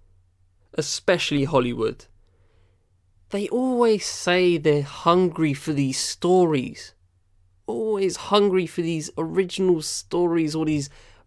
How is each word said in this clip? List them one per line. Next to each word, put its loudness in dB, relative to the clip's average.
especially -2
Hollywood, -2
they -4
always 2
say 2
they're 2
hungry 2
for -8
these 0
stories, 0
always -2
hungry 2
for -6
these -4
original 0
stories -2
or -2
these -2